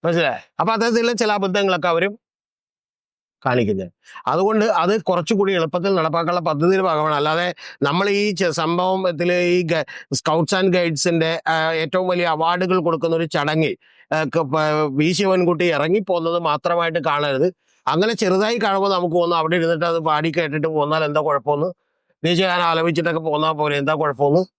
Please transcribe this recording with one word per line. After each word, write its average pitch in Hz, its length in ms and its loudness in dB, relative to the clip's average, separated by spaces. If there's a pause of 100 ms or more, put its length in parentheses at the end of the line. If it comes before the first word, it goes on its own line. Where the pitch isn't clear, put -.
മനസ്സിലായോ? 165 360 0 (200)
അപ്പൊ 175 140 0
അത്തരത്തിലുള്ള 233 480 0
ചില 214 160 2
അബദ്ധങ്ങളൊക്കെ 190 560 0
അവരും 185 180 0 (1300)
കാണിക്കുന്നത്. 104 420 0 (440)
അതുകൊണ്ട് 208 320 2 (180)
അത് 175 100 2 (160)
കുറച്ചുകൂടി 190 500 0
എളുപ്പത്തിൽ 170 400 -2
നടപ്പാക്കാനുള്ള 165 520 0
പദ്ധതിയുടെ 175 380 2
ഭാഗമാണ്. 156 320 2
അല്ലാതെ 160 280 0 (380)
നമ്മൾ 175 200 0 (140)
ഈ - 20 0 (180)
ചെ-, 175 200 0
സംഭവത്തിൽ 175 720 0
ഈ 175 260 2 (120)
ഗ-, 160 140 0 (340)
scouts 160 400 0
and 190 180 2
ഗൈഡ്സിന്റെ, 165 560 0 (140)
ആ, 160 100 0 (260)
ഏറ്റവും 185 300 -2
വലിയ 175 220 0
അവാർഡുകൾ 175 520 0
കൊടുക്കുന്ന 165 300 0
ഒരു 165 100 0 (100)
ചടങ്ങിൽ, 151 380 0 (400)
ആ, 156 80 0 (120)
ക-, 160 180 0
പ-, 151 360 0 (100)
വി 151 100 2 (100)
ശിവൻകുട്ടി 180 480 2 (100)
ഇറങ്ങിപ്പോകുന്നത് 170 640 0 (120)
മാത്രമായിട്ട് 165 600 -2
കാണരുത്. 147 380 0 (380)
അങ്ങനെ 175 340 2
ചെറുതായി 214 440 2
കാണുമ്പോൾ 196 320 0
നമുക്ക് 175 240 -2
തോന്നും 170 200 2
അവിടെ 160 160 0
ഇരുന്നിട്ട് 165 360 0
അത് 170 160 0
പാടി 156 280 0
കേട്ടിട്ട് 156 400 -2
പോന്നാൽ 151 320 0
എന്താ 147 120 0
കുഴപ്പമെന്ന്, 147 480 -2 (580)
ദേശീയഗാനം 175 440 0
ആലപിച്ചിട്ടൊക്കെ 165 580 0
പോന്നാൽ 156 320 0
പോലെ 147 200 0
എന്താ 143 140 0
കുഴപ്പമെന്ന് 143 480 2 (160)